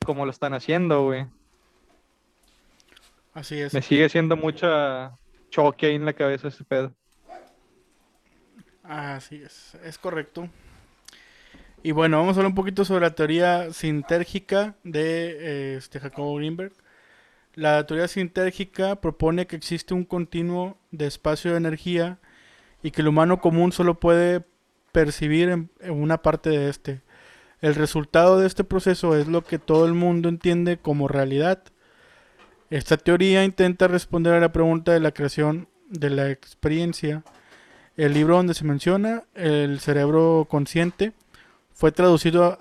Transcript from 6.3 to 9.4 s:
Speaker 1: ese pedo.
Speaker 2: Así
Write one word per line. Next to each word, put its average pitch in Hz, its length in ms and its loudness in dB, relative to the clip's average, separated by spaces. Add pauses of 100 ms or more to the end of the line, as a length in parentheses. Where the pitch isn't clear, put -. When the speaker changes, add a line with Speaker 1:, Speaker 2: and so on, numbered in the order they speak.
Speaker 1:
ese 143 160 -16
pedo. 131 280 -4 (1900)
Speaker 2:
Así 147 600 -12